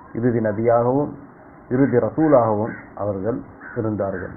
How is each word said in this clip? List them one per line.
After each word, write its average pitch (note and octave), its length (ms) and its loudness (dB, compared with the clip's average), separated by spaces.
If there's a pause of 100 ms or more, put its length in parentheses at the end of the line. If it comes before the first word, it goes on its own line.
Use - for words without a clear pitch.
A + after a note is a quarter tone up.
(140)
இறுதி A#2 260 0
நபியாகவும் A#2 720 2 (600)
இறுதி B2 280 2
ரசூலாகவும் A2+ 760 2 (240)
அவர்கள் G2+ 460 -4 (340)
இருந்தார்கள். G2 600 -4